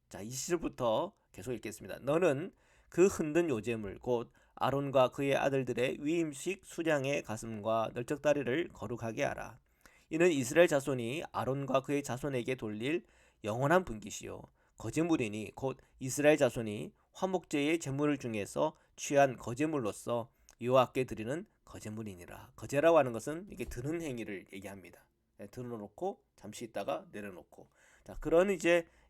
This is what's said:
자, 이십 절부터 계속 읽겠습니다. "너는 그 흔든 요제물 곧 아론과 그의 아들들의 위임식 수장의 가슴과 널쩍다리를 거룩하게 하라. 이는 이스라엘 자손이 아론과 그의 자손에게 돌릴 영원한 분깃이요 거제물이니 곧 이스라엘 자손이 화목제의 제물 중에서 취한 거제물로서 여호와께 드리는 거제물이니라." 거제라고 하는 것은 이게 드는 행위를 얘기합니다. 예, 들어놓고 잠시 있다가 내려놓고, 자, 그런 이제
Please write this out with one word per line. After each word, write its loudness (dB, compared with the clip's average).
자, -12
이십 -8
절부터 0
계속 -8
읽겠습니다. -10
"너는 2
그 6
흔든 2
요제물 -2
곧 -2
아론과 4
그의 0
아들들의 2
위임식 -2
수장의 0
가슴과 -2
널쩍다리를 0
거룩하게 -6
하라. -6
이는 6
이스라엘 6
자손이 0
아론과 0
그의 0
자손에게 -4
돌릴 -4
영원한 2
분깃이요 -12
거제물이니 -2
곧 -6
이스라엘 4
자손이 0
화목제의 0
제물 -2
중에서 -2
취한 4
거제물로서 -2
여호와께 4
드리는 -6
거제물이니라." -12
거제라고 6
하는 4
것은 -6
이게 -10
드는 -6
행위를 -8
얘기합니다. -14
예, -14
들어놓고 -10
잠시 -14
있다가 -6
내려놓고, -14
자, -16
그런 4
이제 2